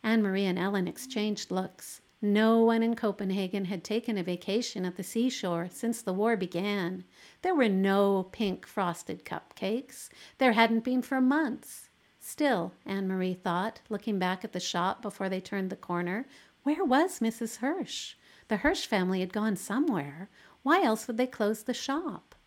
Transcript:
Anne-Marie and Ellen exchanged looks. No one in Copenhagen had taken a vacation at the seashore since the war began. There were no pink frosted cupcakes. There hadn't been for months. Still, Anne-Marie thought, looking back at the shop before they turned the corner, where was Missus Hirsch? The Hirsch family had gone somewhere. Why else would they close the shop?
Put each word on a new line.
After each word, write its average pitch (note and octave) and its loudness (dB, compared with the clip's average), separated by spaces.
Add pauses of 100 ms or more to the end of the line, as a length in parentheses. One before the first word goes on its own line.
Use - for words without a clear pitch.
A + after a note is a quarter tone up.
Anne-Marie G3+ 2
and F#3 0
Ellen F#3+ 0
exchanged - -4
looks. - -6 (200)
No A3 6
one A3+ 6
in A3+ 2
Copenhagen G3 -2
had F3+ -4
taken A3+ -2
a F3+ -2
vacation F#3 -2
at F3+ -4
the F#3+ -8
seashore F#3 -2
since A3+ -4
the F#3 -4
war G#3+ 2
began. F#3 -2 (380)
There F#4 0
were C4 4
no G3 4
pink - -2
frosted F3 -6
cupcakes. - -8 (280)
There B3+ 6
hadn't A3+ 4
been B3+ 2
for C4 0
months. C4 0 (320)
Still, G3+ 0 (120)
Anne-Marie F#3+ -2
thought, F3+ -4
looking G3+ -2
back F#3 -2
at - -10
the F3+ -6
shop F3+ -2
before G3 -6
they F#3 -4
turned F#3+ -4
the G3 -4
corner, F3 -4 (380)
where D#4 0
was D4 2
Missus A3+ -2
Hirsch? - -6 (320)
The G#3+ 0
Hirsch D#4 0
family F#3 2
had F#3 -2
gone G#3+ 0
somewhere. F#3+ -2 (340)
Why E4+ 4
else A3 2
would A#3 -4
they B3+ 2
close A3 -2
the B3 -4
shop? C#4+ -6 (120)